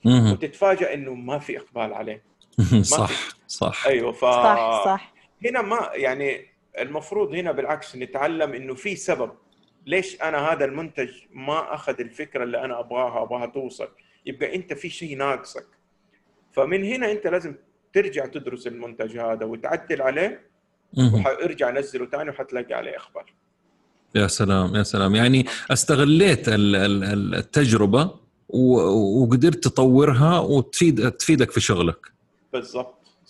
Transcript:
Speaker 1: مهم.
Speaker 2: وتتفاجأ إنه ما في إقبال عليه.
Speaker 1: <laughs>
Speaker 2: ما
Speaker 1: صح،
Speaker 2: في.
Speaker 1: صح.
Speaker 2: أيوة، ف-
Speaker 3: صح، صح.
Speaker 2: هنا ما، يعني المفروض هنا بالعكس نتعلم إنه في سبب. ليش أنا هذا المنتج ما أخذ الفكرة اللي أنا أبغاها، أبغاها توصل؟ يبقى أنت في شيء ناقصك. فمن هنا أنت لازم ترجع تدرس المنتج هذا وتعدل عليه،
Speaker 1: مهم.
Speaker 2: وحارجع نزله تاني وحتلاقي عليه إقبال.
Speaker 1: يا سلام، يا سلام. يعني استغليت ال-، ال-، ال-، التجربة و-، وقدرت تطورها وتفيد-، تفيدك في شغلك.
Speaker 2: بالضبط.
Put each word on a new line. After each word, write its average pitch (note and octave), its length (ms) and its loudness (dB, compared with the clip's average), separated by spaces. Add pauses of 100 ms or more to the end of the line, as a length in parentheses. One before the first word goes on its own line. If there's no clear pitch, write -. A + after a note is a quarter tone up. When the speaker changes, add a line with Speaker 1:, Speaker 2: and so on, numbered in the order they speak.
Speaker 1:
مهم. A#2 260 6
Speaker 2:
وتتفاجأ F#3+ 600 0
إنه C#3 200 -10
ما B2+ 260 -8
في - 180 -10
إقبال G#2+ 360 -8
عليه. G#2+ 300 -10 (340)
Speaker 1:
<laughs> F#2 140 2
Speaker 2:
ما G#2+ 120 6
Speaker 1:
صح، A2 240 2
Speaker 2:
في. - 260 -6 (140)
Speaker 1:
صح. - 400 -4
Speaker 2:
أيوة، A#2+ 240 2
ف- A2+ 140 -4
Speaker 3:
صح، A2+ 600 4
صح. F#2+ 280 -2 (320)
Speaker 2:
هنا B3 160 -2
ما، G#3+ 320 -4
يعني C3+ 520 -4 (340)
المفروض D3+ 540 -6
هنا F3 180 -4
بالعكس C#3 440 -6
نتعلم C#3+ 580 -4
إنه C3 220 -10
في F#3+ 200 -8
سبب. A#2+ 360 -4 (540)
ليش F#3 360 -4
أنا D#3 160 -2
هذا D3+ 280 0
المنتج C#3+ 440 -8 (240)
ما C#3 400 -6
أخذ C#3+ 260 -6
الفكرة B2 440 -8
اللي A#2+ 220 -6
أنا B2 140 -8
أبغاها، A#2+ 440 -4
أبغاها A#2+ 220 -6
توصل؟ A#2+ 420 -10 (380)
يبقى C#3 300 -6
أنت F3+ 180 -8
في E3 160 -12
شيء D3+ 280 -12
ناقصك. C#3 500 -6 (840)
فمن E3+ 320 0
هنا A#3 280 -2
أنت G#3 160 -4
لازم E3 280 -4 (380)
ترجع F#3 320 0
تدرس B2+ 420 -10
المنتج A#2 500 -10
هذا A2+ 280 -4
وتعدل C3+ 560 -6
عليه، D3 480 -2 (480)
Speaker 1:
مهم. B2+ 160 6
Speaker 2:
وحارجع C3 580 0
نزله C3 340 -6
تاني D3 240 -8
وحتلاقي B2+ 440 -10
عليه A#2+ 240 -8
إقبال. - 260 -16 (920)
Speaker 1:
يا G#2 120 4
سلام، F#2+ 480 0
يا G#2 80 2
سلام. G2 320 2
يعني B2+ 300 4 (260)
استغليت D3 760 4
ال-، G#2 280 4
ال-، G2+ 280 2
ال-، G2 320 -2
التجربة A2+ 760 2 (380)
و-، A2 720 4
وقدرت B2+ 400 4
تطورها C3+ 760 4
وتفيد-، C#3 720 2
تفيدك B2+ 400 2
في - 80 0
شغلك. F2 520 0 (420)
Speaker 2:
بالضبط. - 540 -8 (220)